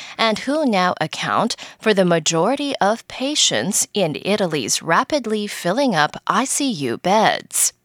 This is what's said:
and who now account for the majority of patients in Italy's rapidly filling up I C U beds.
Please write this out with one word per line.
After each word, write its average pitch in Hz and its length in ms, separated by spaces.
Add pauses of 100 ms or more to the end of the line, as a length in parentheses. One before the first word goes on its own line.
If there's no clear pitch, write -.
(180)
and 226 180
who 294 300
now 185 340
account 156 540 (240)
for 220 160
the 190 100
majority 180 760
of 208 260
patients 208 880
in 170 300
Italy's 170 580
rapidly 214 640
filling 220 480
up 151 220 (100)
I 202 180
C 277 240
U 139 300
beds. 180 760 (120)